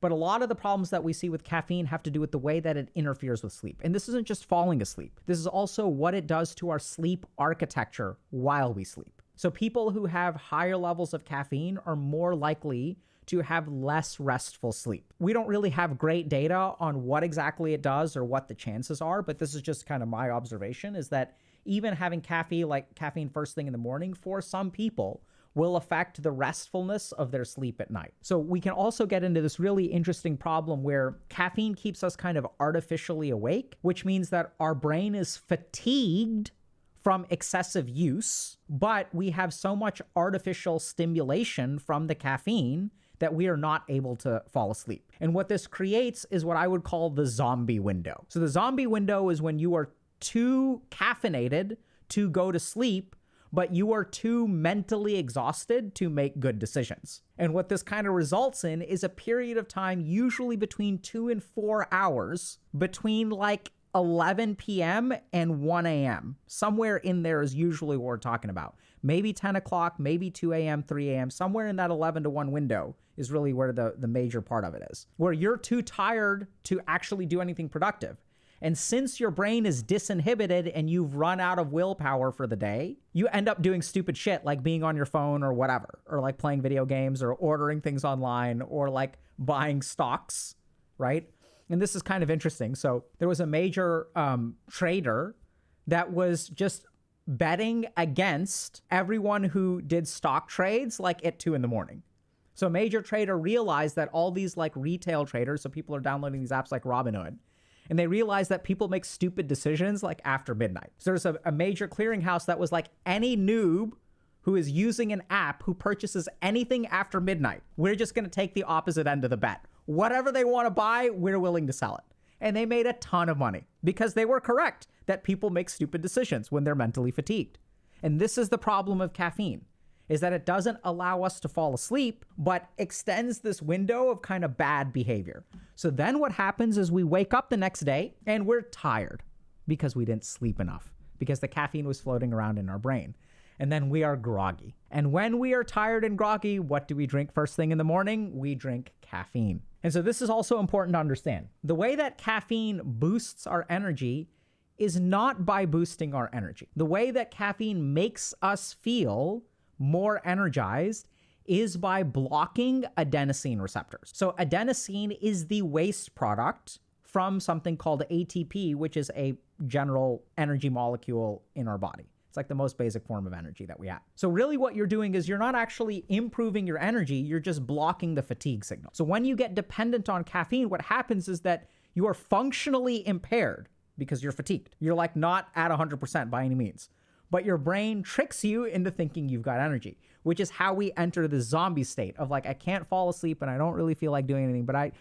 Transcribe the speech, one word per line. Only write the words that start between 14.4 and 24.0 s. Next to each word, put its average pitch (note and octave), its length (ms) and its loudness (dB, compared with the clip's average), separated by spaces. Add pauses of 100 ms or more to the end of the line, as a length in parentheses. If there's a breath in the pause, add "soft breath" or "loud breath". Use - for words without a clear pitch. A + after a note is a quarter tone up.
sleep. - 460 -6
We F3 140 2
don't A3+ 160 0
really G3+ 220 2
have D3 260 0
great D#3 320 0
data F3 500 2
on D3 260 -2
what D3 200 2
exactly D#3 480 -2
it D3 80 0
does C#3+ 340 0
or B2+ 120 -2
what C3+ 220 -2
the A#2+ 60 -10
chances A#2+ 460 -6
are, F3 220 0
but D3+ 160 -6
this D3 160 -4
is D3 80 -6
just - 240 -6
kind C3 160 -4
of A#2 80 -4
my A#2 180 -2
observation, A#2+ 680 -6
is D3 120 -6
that C3 300 -2 (260 soft breath)
even G3+ 300 0
having E3+ 260 -2
caffeine, E3 480 -2
like, C#3 260 -4
caffeine D3+ 360 -6
first D3+ 240 -6
thing D3 120 -4
in C3+ 60 -6
the A#2+ 60 -6
morning, C#3 340 -6